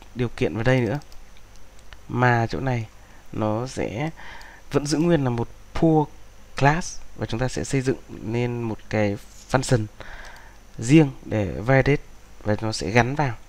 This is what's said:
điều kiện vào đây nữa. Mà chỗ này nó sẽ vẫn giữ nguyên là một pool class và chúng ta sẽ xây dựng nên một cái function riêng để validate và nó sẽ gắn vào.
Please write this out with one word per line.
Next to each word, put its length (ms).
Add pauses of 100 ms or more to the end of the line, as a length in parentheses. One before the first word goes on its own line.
(140)
điều 140
kiện 260
vào 100
đây 160
nữa. 180 (1120)
Mà 380
chỗ 140
này 260 (460)
nó 340
sẽ 440 (640)
vẫn 140
giữ 120
nguyên 260
là 60
một 180 (260)
pool 280 (560)
class 420 (160)
và 100
chúng 140
ta 80
sẽ 160
xây 160
dựng 180 (100)
nên 540
một 160 (100)
cái 280 (340)
function 360 (920)
riêng 320 (140)
để 220
validate 560 (420)
và 160
nó 120
sẽ 180
gắn 240
vào. 200 (140)